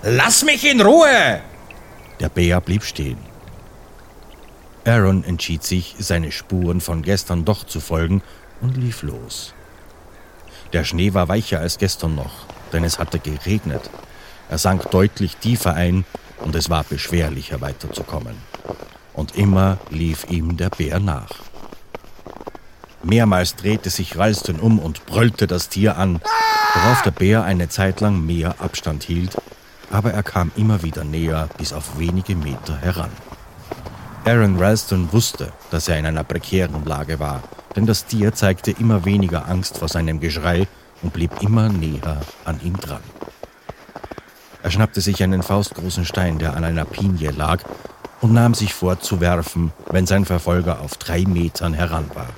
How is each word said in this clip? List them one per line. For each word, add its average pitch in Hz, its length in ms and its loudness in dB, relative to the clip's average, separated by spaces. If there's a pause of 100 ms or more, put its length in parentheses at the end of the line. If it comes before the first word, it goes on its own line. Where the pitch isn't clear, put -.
„Lass 131 420 4
mich 285 200 2
in 269 140 6
Ruhe!“ 220 600 8 (800)
Der 80 80 -2
Bär 87 320 4
blieb 98 220 0
stehen. - 340 -6 (1700)
Aaron 98 400 6
entschied 85 380 -4
sich, - 360 -2
seine 85 320 -2
Spuren 90 480 -2
von 82 220 -4
gestern 87 420 0
doch 101 220 0
zu - 160 -8
folgen 85 400 0 (400)
und 127 160 -2
lief 123 240 -4
los. 60 520 -10 (1160)
Der 78 140 0
Schnee 92 280 0
war 90 140 2
weicher 98 320 -2
als 87 180 -4
gestern 85 380 -2
noch, 69 300 -8 (260)
denn 82 140 0
es - 140 -2
hatte 85 200 -4
geregnet. 76 720 -4 (600)
Er 80 80 -4
sank 92 340 2
deutlich 95 460 0
tiefer 113 360 0
ein 90 320 2 (340)
und 80 160 -4
es 82 140 -2
war 78 160 0
beschwerlicher 73 720 -4
weiterzukommen. 64 800 -8 (760)
Und 76 220 -6
immer 95 420 4 (120)
lief 80 400 -2
ihm 82 260 0
der 87 140 0
Bär 82 320 -2
nach. 76 300 -2 (1700)
Mehrmals 98 540 4
drehte 104 340 -2
sich - 280 -6
Ralston 95 420 0
um 113 180 6
und 78 280 -4
brüllte 110 420 2
das 90 220 -2
Tier 104 280 2
an, 90 220 2 (540)
worauf 415 280 4
der 226 100 2
Bär 113 340 4
eine 87 240 0
Zeit 95 320 0
lang 98 240 2
mehr 85 340 -2
Abstand 78 440 -6
hielt, 87 340 -2 (520)
aber 104 220 0
er 101 100 -2
kam 101 360 -2
immer 107 260 2
wieder 78 220 -6
näher, 80 420 -2 (100)
bis - 140 -6
auf 78 260 -10
wenige 87 380 -2
Meter 73 420 -4
heran. 82 340 -4 (1120)
Aaron 110 340 6
Ralston 92 540 2
wusste, - 400 0 (180)
dass 80 160 -2
er 82 100 0
in 78 80 -2
einer 80 200 -2
prekären 85 580 -2
Lage 73 360 -4
war, 71 220 -4 (360)
denn 104 80 4
das 110 200 2
Tier 107 280 0
zeigte - 380 0
immer 110 340 2
weniger 90 420 2
Angst 90 300 -2
vor 82 100 -4
seinem 80 320 0
Geschrei 85 480 0 (340)
und 82 120 -4
blieb - 280 -2
immer 110 280 4
näher 80 480 -2 (260)
an 80 180 -6
ihm 90 160 -4
dran. 73 240 -8 (1600)
Er 90 100 -2
schnappte 101 280 2
sich 95 240 0
einen 92 180 2
faustgroßen 92 640 -2
Stein, 85 340 -2
der 78 200 -2
an 82 80 -2
einer 82 180 -2
Pinie 82 480 -2
lag, 78 320 -2 (560)
und 113 140 4
nahm 117 220 6
sich 101 180 -2
vor, 90 260 0
zu 90 220 -2
werfen, 85 500 0 (180)
wenn 92 160 2
sein 95 200 2
Verfolger 87 560 0
auf 73 160 -8
drei 87 260 -2
Metern 85 500 0
heran 80 400 -2
war. 60 140 -10 (100)